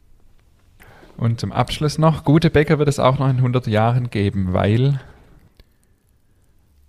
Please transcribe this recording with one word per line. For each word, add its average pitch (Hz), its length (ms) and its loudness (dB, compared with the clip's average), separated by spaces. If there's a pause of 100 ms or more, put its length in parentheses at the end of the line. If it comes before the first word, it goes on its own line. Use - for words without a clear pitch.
(1160)
Und 117 240 -2
zum 101 120 -6
Abschluss - 460 -4
noch, 156 260 2
gute 160 260 4
Bäcker 151 280 2
wird 151 100 0
es 139 100 0
auch 131 200 2
noch 135 120 0
in 127 100 0
hundert 123 280 -2
Jahren 117 420 0
geben, 98 420 -2
weil? 113 480 2 (1900)